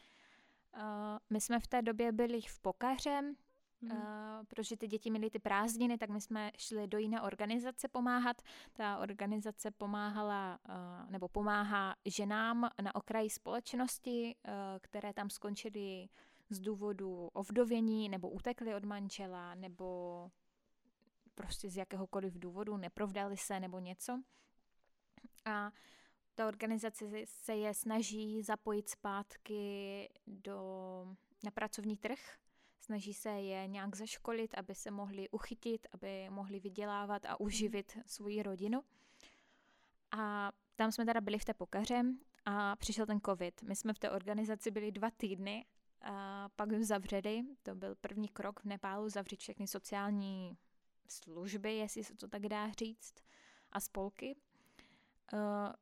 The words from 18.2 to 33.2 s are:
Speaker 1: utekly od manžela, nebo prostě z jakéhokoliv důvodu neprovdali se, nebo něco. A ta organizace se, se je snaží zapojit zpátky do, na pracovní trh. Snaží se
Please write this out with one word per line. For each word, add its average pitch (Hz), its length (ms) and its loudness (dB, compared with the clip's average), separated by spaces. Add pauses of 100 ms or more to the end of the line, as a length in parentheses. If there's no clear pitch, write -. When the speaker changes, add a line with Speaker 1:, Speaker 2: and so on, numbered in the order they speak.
Speaker 1:
utekly 226 440 -2
od 202 100 -2
manžela, 190 680 -4
nebo 180 760 -6 (1040)
prostě 196 360 -4
z 180 60 -6
jakéhokoliv 190 640 -2
důvodu 190 380 -4
neprovdali 196 600 -2
se, 190 240 -2
nebo 185 180 -4
něco. 185 440 -4 (1200)
A 208 280 -2 (640)
ta 226 140 2
organizace 214 600 0
se, 208 140 -4
se - 320 -4
je 214 180 2
snaží 220 680 0
zapojit 208 460 0
zpátky 202 1200 -4 (180)
do, 196 320 -8 (840)
na 208 60 -6
pracovní 214 460 -2
trh. 220 220 -2 (640)
Snaží 202 340 -4
se - 160 -6